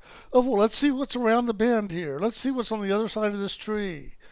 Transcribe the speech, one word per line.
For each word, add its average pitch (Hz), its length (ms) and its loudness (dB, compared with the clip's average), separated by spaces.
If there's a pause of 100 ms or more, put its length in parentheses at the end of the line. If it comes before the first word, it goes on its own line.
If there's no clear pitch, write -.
(320)
of, 254 140 6
"Well, 247 140 2
let's 220 180 4
see 285 140 4
what's 262 240 -2
around 240 320 2
the 226 80 0
bend 214 340 2
here. 160 300 -6
Let's 226 180 -2
see 262 140 -2
what's 254 200 -4
on 214 100 -4
the 196 100 -2
other 214 160 0
side 214 240 -2
of 202 80 -4
this 202 160 -4
tree. 202 580 -6 (180)